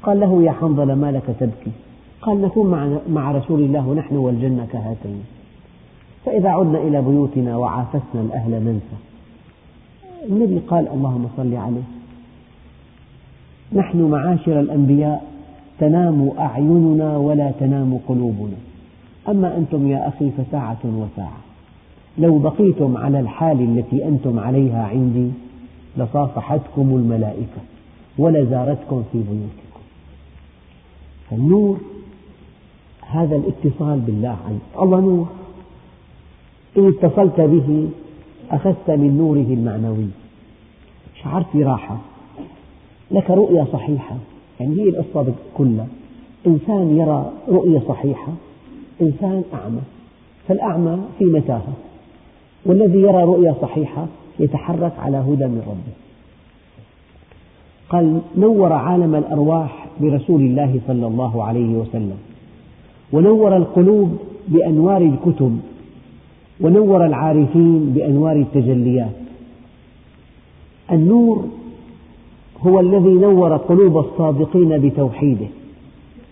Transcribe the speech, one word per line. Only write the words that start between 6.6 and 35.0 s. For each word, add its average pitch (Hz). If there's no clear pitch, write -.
إلى 147
بيوتنا 135
وعافسنا 123
الأهل 113
ننسى." 110
النبي 196
قال: 170
"اللهم 127
صل 127
عليه، 117
نحن 190
معاشر 151
الأنبياء 143
تنام 156
أعيننا 156
ولا 147
تنام 135
قلوبنا، 107
أما 185
أنتم 139
يا 135
أخي 143
فساعة 127
وساعة، 110
لو 160
بقيتم 151
على 139
الحال 131
التي 120
أنتم 131
عليها 120
عندي 123
لصافحتكم 139
الملائكة 117
ولزارتكم 135
في 120
بيوتكم." 107
فالنور 190
هذا 156
الاتصال 147
بالله 113
عز 107
وجل. 175
الله 185
نور، 180